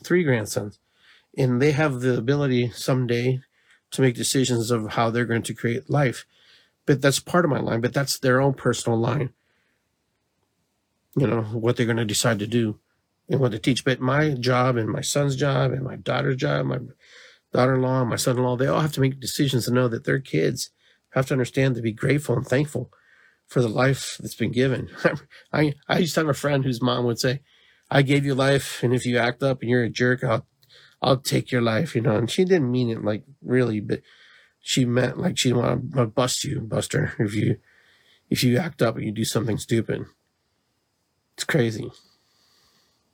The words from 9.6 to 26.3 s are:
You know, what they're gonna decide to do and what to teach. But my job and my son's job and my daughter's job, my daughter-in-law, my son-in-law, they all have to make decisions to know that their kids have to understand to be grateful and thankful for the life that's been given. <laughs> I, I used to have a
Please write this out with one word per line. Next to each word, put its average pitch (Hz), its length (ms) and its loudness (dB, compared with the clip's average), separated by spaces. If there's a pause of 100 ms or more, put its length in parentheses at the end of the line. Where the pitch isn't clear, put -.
You 139 100 2
know, 113 140 0
what 113 340 -2
they're 117 120 0
gonna 117 180 0
decide 104 340 0
to 95 80 -4
do 110 320 0 (480)
and - 120 0
what 123 120 2
to 104 80 -6
teach. - 240 0
But 127 160 0
my 143 360 2
job 123 420 2
and 110 120 0
my - 120 -4
son's 143 340 0
job 135 360 0
and 135 120 -4
my 107 120 -8
daughter's 131 400 -2
job, 143 320 -2
my 135 100 -2 (760)
daughter-in-law, 127 540 2
my - 100 -2
son-in-law, 123 420 0
they 135 100 0
all 147 140 0
have 151 120 0
to 135 80 -2
make 135 180 0
decisions 127 460 -2
to 120 80 0
know 127 140 4
that 113 160 -4
their 135 160 0
kids 151 500 -2 (440)
have 131 140 2
to 147 60 -2
understand 131 420 0
to 113 60 -6
be 113 100 -2
grateful 139 440 0
and 131 100 -2
thankful 131 460 -2 (560)
for - 140 0
the 120 60 2
life 131 520 0
that's - 160 -10
been 113 160 -2
given. 127 380 0 (320)
<laughs> - 300 -20
I, 147 220 0 (140)
I 156 120 0
used 160 140 0
to 170 60 0
have 156 100 0
a 135 60 2